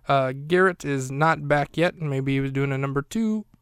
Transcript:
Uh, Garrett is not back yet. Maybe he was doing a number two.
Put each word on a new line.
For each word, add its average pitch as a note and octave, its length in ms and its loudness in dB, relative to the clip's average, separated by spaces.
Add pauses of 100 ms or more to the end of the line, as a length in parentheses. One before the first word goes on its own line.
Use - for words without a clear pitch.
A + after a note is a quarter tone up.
Uh, C3+ 240 2
Garrett F3 500 2
is C3+ 260 -2
not D3 380 0
back C#3+ 300 0
yet. E3+ 240 0
Maybe C3+ 320 -2
he C3+ 80 0
was C3+ 100 -4
doing C#3 220 0
a C3+ 40 -2
number C#3 240 -2
two. A3 440 -2 (160)